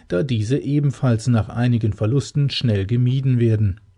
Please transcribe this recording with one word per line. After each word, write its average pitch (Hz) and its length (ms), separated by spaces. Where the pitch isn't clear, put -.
da 175 160
diese 120 340
ebenfalls 135 680
nach 117 200
einigen 117 440
Verlusten 135 580
schnell 101 360
gemieden 123 520
werden. 110 420